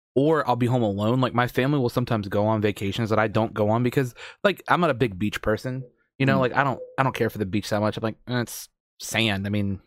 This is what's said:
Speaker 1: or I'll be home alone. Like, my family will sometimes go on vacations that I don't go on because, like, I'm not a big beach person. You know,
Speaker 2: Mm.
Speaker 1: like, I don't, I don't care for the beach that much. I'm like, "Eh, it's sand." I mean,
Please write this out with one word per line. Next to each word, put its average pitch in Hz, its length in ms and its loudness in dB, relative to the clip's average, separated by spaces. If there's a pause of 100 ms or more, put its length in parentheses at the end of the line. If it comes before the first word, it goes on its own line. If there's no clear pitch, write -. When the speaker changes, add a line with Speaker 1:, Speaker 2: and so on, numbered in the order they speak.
(160)
Speaker 1:
or 147 320 4
I'll 123 80 2
be 120 100 2
home 123 160 2
alone. 107 380 0
Like, 127 120 2
my 123 140 2
family 135 320 0
will 123 120 0
sometimes 117 360 -2
go 101 200 0
on 110 140 2
vacations 104 500 -2
that 107 100 2
I 110 80 2
don't 107 260 0
go 104 160 0
on 120 140 2
because, 123 280 0 (300)
like, 202 240 0
I'm 143 140 2
not 170 100 4
a 135 40 0
big 113 240 -2
beach 104 240 -4
person. 127 420 -2 (340)
You 135 80 2
know, 135 120 4
Speaker 2:
Mm. - 20 2
Speaker 1:
like, 123 160 0
I 135 80 4
don't, 131 160 -2 (180)
I 135 60 0
don't 123 100 0
care 110 160 0
for - 80 -12
the 104 80 -2
beach 98 240 -4
that 104 100 0
much. 107 160 0
I'm 107 60 -6
like, 110 140 -6 (120)
"Eh, 123 120 -2
it's - 280 -8 (320)
sand." 104 460 -2
I 101 40 -4
mean, 101 360 -2